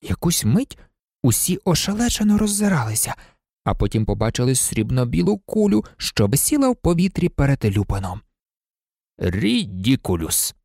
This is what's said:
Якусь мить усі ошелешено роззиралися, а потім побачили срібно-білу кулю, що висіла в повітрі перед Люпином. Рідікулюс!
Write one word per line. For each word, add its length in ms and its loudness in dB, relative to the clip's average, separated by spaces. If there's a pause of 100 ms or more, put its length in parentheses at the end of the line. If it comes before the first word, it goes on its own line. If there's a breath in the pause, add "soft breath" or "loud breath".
Якусь 440 -2
мить 320 0 (460 soft breath)
усі 420 0
ошелешено 720 0
роззиралися, 760 0 (480 soft breath)
а 120 0
потім 300 0
побачили 500 -2
срібно-білу 840 0
кулю, 480 0 (120)
що 300 0
висіла 420 2
в 60 2
повітрі 540 0
перед 480 0
Люпином. 440 -4 (960)
Рідікулюс! 1500 -2